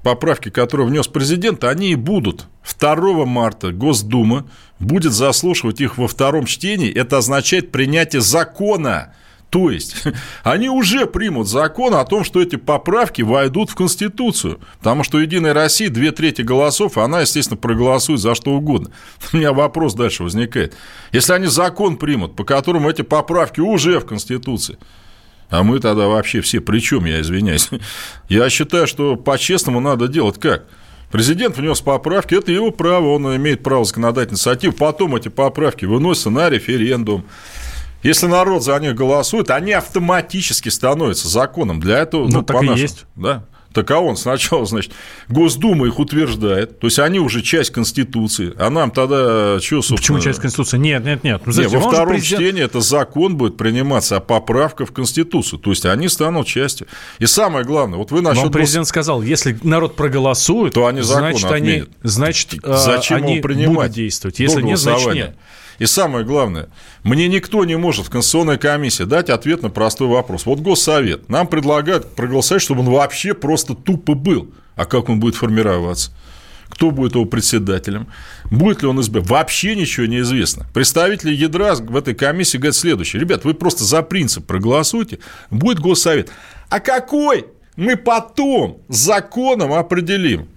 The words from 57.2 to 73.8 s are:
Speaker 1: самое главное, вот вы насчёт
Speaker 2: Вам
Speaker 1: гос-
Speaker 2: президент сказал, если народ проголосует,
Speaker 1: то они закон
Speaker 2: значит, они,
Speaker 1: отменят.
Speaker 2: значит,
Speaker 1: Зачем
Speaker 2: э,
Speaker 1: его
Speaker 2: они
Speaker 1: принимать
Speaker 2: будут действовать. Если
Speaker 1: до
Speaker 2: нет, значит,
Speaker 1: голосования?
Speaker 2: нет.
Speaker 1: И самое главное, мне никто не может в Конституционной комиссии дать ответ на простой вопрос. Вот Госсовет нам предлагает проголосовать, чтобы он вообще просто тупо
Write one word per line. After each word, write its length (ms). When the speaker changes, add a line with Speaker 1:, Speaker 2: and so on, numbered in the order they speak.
Speaker 1:
самое 400
главное, 340
вот 120
вы 100
насчёт 220
Speaker 2:
Вам 100
Speaker 1:
гос- 60
Speaker 2:
президент 300
сказал, 340
если 400
народ 340
проголосует, 800
Speaker 1:
то 120
они 140
закон 300
Speaker 2:
значит, 200
они, 200
Speaker 1:
отменят. 180
Speaker 2:
значит, 600
Speaker 1:
Зачем 540
Speaker 2:
э, 40
Speaker 1:
его 100
Speaker 2:
они 100
Speaker 1:
принимать 340
Speaker 2:
будут 180
действовать. 460
Если 220
Speaker 1:
до 60
Speaker 2:
нет, 120
значит, 260
Speaker 1:
голосования? 240
Speaker 2:
нет. 80
Speaker 1:
И 80
самое 380
главное, 440
мне 240
никто 380
не 120
может 300
в 40
Конституционной 480
комиссии 440
дать 280
ответ 320
на 80
простой 360
вопрос. 400
Вот 140
Госсовет 680
нам 200
предлагает 680
проголосовать, 480
чтобы 180
он 100
вообще 440
просто 400
тупо 400